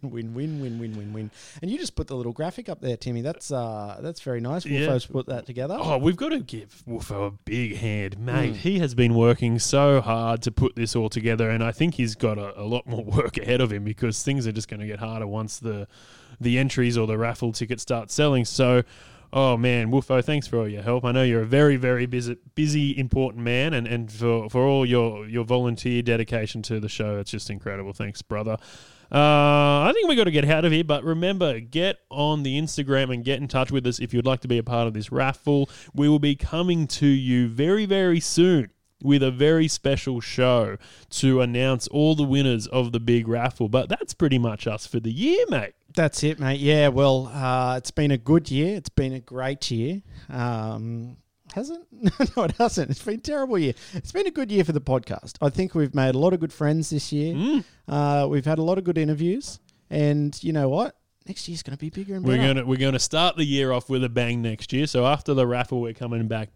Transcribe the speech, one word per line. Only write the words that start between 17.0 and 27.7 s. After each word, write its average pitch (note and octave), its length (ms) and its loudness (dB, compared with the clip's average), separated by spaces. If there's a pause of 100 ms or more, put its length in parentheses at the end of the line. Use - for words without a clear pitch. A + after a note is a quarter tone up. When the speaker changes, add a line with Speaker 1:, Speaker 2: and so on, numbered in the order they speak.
Speaker 2:
the G#2+ 100 -2
raffle A#2 340 -2
tickets A#2 300 -6
start A#2 300 -4
selling. C#3 340 2
So, B2 380 4 (500)
oh C3 240 2
man, A#2+ 340 0
Wolfo, C3 320 2
thanks D3+ 240 -2
for A#2+ 120 -2
all A2 80 -2
your G#2 140 -8
help. A#2+ 220 0
I B2 80 0
know B2+ 120 4
you're A#2 180 2
a G#2+ 40 -2
very, C#3 300 6
very B2+ 300 0
busy, B2 320 -4 (180)
busy, D3 420 0
important B2+ 460 0
man, B2+ 300 0
and, A#2+ 140 -2
and A#2 240 -4
for, A2+ 380 0
for B2 160 2
all C#3 200 4
your, A#2 420 0
your A#2 160 -4
volunteer A#2+ 580 0
dedication A#2 640 -2
to A2 160 -4
the G#2+ 100 -6
show, G#2 300 -4
it's G2+ 120 -8
just - 180 -8
incredible. G2 440 -10